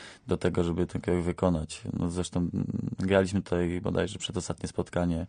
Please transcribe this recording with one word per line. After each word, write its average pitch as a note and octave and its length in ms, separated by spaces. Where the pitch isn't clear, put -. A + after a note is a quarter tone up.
do F2+ 100
tego, F2+ 260
żeby E2+ 240
ten - 140
krok F2 160
wykonać. E2+ 640
No, F2 100
zresztą, F2 300
mm, F#2 260
graliśmy F#2+ 420
tutaj F2 400
bodajże F2 380
przedostatnie F2+ 500
spotkanie. F2 600